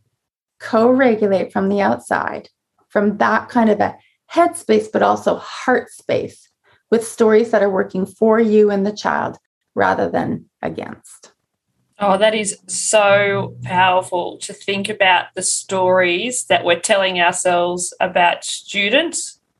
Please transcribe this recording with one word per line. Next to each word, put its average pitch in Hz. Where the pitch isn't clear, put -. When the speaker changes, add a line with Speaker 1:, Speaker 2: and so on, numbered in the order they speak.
Speaker 1:
Co-regulate 226
from 196
the 202
outside, -
from 208
that 220
kind 226
of 208
a -
headspace, 269
but -
also 208
heart -
space, -
with -
stories 220
that 208
are 202
working 190
for 220
you 214
and 196
the 208
child -
rather 95
than -
against. -
Speaker 2:
Oh, 196
that 214
is 214
so 202
powerful 180
to 196
think 196
about 190
the 185
stories 185
that -
we're -
telling 190
ourselves 175
about 180
students, 247